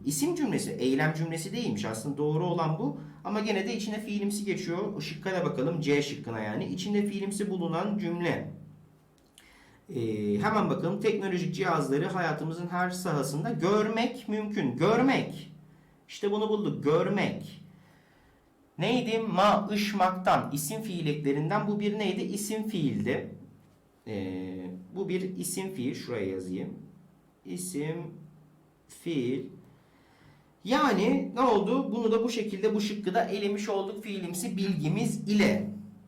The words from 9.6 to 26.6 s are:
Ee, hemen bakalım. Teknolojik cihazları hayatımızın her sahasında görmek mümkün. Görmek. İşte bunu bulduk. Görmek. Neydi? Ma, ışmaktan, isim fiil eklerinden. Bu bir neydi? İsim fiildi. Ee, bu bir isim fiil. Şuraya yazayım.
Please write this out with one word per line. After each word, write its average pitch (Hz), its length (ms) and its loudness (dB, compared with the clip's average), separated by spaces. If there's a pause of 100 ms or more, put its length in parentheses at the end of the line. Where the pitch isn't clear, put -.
Ee, 202 480 0
hemen 196 280 4
bakalım. 202 300 0
Teknolojik 196 540 0
cihazları 135 520 2
hayatımızın 165 640 -2
her 180 220 0
sahasında 165 600 0
görmek 214 760 2
mümkün. 208 480 0
Görmek. 226 760 2 (560)
İşte 202 240 0
bunu 214 160 2
bulduk. 202 360 0
Görmek. - 800 2 (1160)
Neydi? 220 400 2
Ma, 190 520 4
ışmaktan, 185 800 2
isim 220 300 -4
fiil 175 240 -4
eklerinden. 156 600 0
Bu 202 120 0
bir 208 180 0
neydi? 190 240 0
İsim 214 460 -4
fiildi. 127 680 0 (720)
Ee, 92 600 -6 (300)
bu 190 120 -4
bir 185 280 -2
isim 190 380 -4
fiil. 123 200 -2
Şuraya 107 320 -4
yazayım. 92 480 -4 (680)